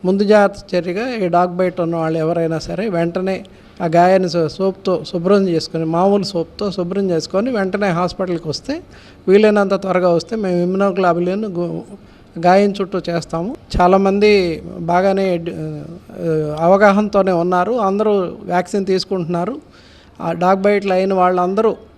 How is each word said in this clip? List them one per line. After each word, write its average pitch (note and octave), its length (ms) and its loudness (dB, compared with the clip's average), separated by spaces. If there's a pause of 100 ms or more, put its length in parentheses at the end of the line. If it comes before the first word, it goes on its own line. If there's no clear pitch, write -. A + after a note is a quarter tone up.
ముందు G3 200 0
జాగ్రత్త G3+ 500 2
చర్యగా F3+ 340 -4
ఈ A3 200 -4
డాగ్ F3 280 0
బైట్ F3+ 240 -2
ఉన్న E3+ 160 -2
వాళ్ళు D#3+ 220 -2
ఎవరైనా E3 400 -2
సరే E3+ 300 -6
వెంటనే F#3 560 -4 (380)
ఆ F3 40 -2
గాయాన్ని F3+ 420 4
so-, D#3+ 180 0
సోప్తో F#3+ 580 -4
శుభ్రం F#3+ 440 2
చేసుకొని, E3 360 -2
మామూలు F#3 380 2
సోప్తో F3+ 480 -6
శుభ్రం F#3+ 400 -4
చేసుకొని F#3 400 -2
వెంటనే G3+ 380 -2
హాస్పిటల్కి F3 600 -4
వస్తే D4 340 -8 (460)
వీలైనంత G3+ 460 4
త్వరగా F#3 340 0
వస్తే E3+ 280 0
మేము F3+ 260 -2
ఇమ్యునోగ్లోబులిన్ F#3 840 0
గు-, F3 360 -6 (580)
గాయం F#3+ 420 4
చుట్టూ F#3 280 -4
చేస్తాము. E3+ 480 -6 (240)
చాలామంది G3 840 4 (160)
బాగానే F#3 560 0
ఎడ్-, E3+ 160 -6
ఆ, D#3 340 -10 (760)
అవగాహనతోనే G3 720 4
ఉన్నారు, F3+ 400 0
అందరూ G#3 400 0 (300)
వ్యాక్సిన్ F3+ 440 -2
తీసుకుంటున్నారు. F#3 760 -2 (600)
ఆ E3+ 120 -4
డాగ్ F3+ 280 2
బైట్లు G3+ 320 2
అయిన F#3+ 220 0
వాళ్ళందరూ F#3 640 2 (220)